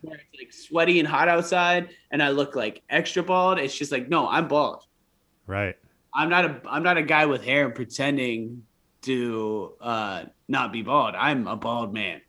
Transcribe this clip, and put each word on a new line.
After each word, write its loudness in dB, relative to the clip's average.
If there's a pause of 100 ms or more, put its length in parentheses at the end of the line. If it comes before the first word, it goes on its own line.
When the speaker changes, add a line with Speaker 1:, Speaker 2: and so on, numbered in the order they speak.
Speaker 1:
where -14
it's, -20
like, -20
sweaty 2
and 2
hot 4
outside 2 (220)
and 2
I 4
look, 0
like, -4
extra 0
bald. 4
It's -4
just -6
like, -4
"No, 2
I'm 0
bald." 0 (600)
Speaker 2:
Right. -4 (380)
Speaker 1:
I'm 2
not 4
a, -6
I'm -2
not 4
a 2
guy 4
with 0
hair 2
pretending -4 (400)
to, -2
uh, -4 (240)
not -2
be -6
bald. 0
I'm 0
a -4
bald -4
man. -6